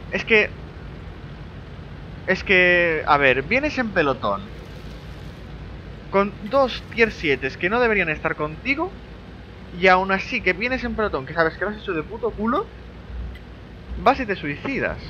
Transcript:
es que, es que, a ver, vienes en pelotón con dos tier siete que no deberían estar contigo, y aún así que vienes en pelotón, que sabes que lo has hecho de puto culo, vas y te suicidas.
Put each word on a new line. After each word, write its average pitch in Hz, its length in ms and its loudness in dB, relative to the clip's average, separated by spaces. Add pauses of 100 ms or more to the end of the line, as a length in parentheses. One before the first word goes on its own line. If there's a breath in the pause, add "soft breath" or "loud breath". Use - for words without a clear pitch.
(120)
es 190 140 -2
que, 214 240 6 (1800)
es 185 180 0
que, 175 640 6
a 151 100 6
ver, 135 260 6
vienes 262 360 0
en 233 120 0
pelotón 127 520 2 (1700)
con 196 220 2 (180)
dos 262 320 4 (100)
tier 220 200 4
siete 135 360 0 (100)
que 175 120 0
no 226 80 2
deberían 208 300 4
estar 156 260 0
contigo, 254 560 -2 (880)
y 180 60 6
aún 190 240 8
así 190 300 0
que 185 120 2
vienes 233 300 -2
en 226 140 -4
pelotón, 190 280 0
que 151 100 -8
sabes 160 220 2
que - 80 -2
lo 202 60 0
has 208 80 -6
hecho 208 140 -6
de 156 100 -2
puto 220 300 -4
culo, 247 340 0 (1400)
vas 262 160 6
y 254 80 -2
te 202 80 0
suicidas. 143 640 -2 (120)